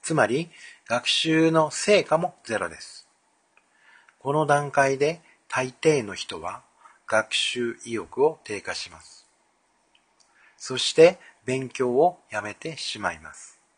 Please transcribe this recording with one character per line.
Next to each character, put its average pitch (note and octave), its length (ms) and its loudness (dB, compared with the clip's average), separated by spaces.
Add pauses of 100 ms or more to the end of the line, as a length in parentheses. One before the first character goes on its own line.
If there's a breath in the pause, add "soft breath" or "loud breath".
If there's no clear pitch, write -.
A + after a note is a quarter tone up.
つ - 120 -6
ま B2+ 140 4
り、 D3 240 -2 (340 loud breath)
学 A#2+ 220 -4
習 D#3+ 420 2
の D#3 220 2
成 G3+ 320 2
果 D#3 140 0
も F3 260 -2
ゼ A2+ 140 -4
ロ F#2 100 -2
で D#2+ 140 -12
す。 - 260 -20 (1120 soft breath)
こ C#3 140 -4
の D3+ 120 2
段 C#3+ 240 2
階 C3+ 280 2
で D#3 240 0 (260 soft breath)
大 C3 240 -4
抵 D3 320 2
の G2 100 -10
人 F#2 280 -10
は F2+ 200 -10 (460 soft breath)
学 A2 260 0
習 A#2+ 520 -4
意 A#2 80 -10
欲 G#2+ 320 -2
を D#3 180 0
低 G2+ 160 -8
下 F2+ 160 -10
し - 160 -12
ま - 80 -20
す。 - 260 -20 (1300 soft breath)
そ - 200 -8
し - 140 -2
て E3+ 280 6 (260 loud breath)
勉 C3 240 -4
強 B2 220 -2
を C#3+ 280 2 (100)
や G#2 120 -4
め G#2 120 -10
て D#3+ 220 -10
し - 240 -10
ま F#2 140 -4
い D#2+ 60 -14
ま D#2 140 -20
す。 - 280 -20 (160)